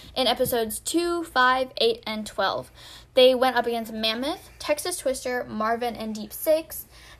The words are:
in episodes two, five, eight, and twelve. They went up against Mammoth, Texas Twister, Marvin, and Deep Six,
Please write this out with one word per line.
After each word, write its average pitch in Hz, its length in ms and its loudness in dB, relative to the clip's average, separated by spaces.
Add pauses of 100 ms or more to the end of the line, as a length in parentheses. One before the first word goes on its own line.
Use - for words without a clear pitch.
(160)
in 254 120 2
episodes 233 520 0
two, 339 460 -2
five, 254 520 2
eight, 226 300 0
and 214 180 -6
twelve. 190 460 -4 (440)
They 262 200 8
went 247 220 2
up 240 80 2
against 233 260 -4
Mammoth, 226 580 -4 (100)
Texas 320 380 -2
Twister, 254 520 -4
Marvin, 226 460 -2
and 220 200 -8
Deep 214 160 -10
Six, - 540 0 (340)